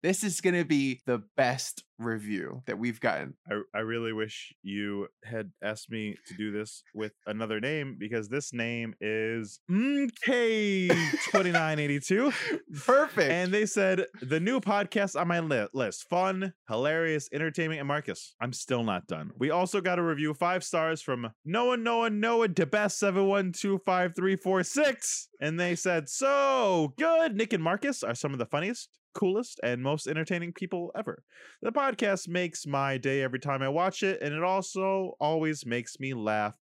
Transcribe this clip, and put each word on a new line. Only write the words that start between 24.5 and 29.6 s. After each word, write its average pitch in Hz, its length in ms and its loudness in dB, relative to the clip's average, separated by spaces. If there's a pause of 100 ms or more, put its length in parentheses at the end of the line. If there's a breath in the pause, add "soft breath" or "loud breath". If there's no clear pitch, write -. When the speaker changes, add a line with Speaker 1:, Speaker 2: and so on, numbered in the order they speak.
Speaker 2:
six. - 640 0 (120)
And 160 200 0
they 175 160 2
said, 170 320 0
"So 262 920 2
good. 320 380 4
Nick 214 160 0
and 175 100 0
Marcus 202 400 0
are 117 140 -2
some 143 160 -2
of 135 80 -4
the 117 60 0
funniest, 185 420 -2 (260)
coolest, 208 480 0